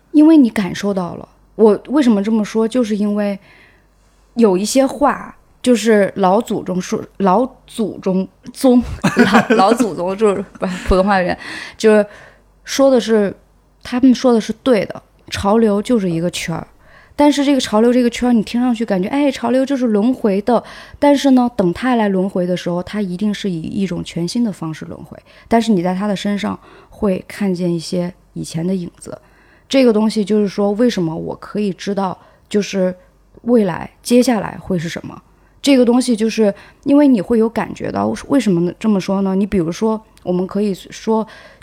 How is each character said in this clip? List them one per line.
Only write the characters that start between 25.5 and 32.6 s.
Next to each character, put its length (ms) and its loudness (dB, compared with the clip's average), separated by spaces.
是 100 -2
你 120 2
在 120 -2
它 120 -4
的 100 -2
身 220 -4
上 200 -6
会 400 -4
看 260 -4
见 160 -2
一 80 -2
些 320 -6
以 100 -10
前 240 -6
的 80 -2
影 220 -6
子。 240 -18
这 160 4
个 80 6
东 160 2
西 160 -2
就 160 0
是 80 0
说， 240 -2
为 160 2
什 140 -2
么 120 -4
我 220 -8
可 240 -10
以 140 -2
知 200 -8
道， 220 -4
就 140 0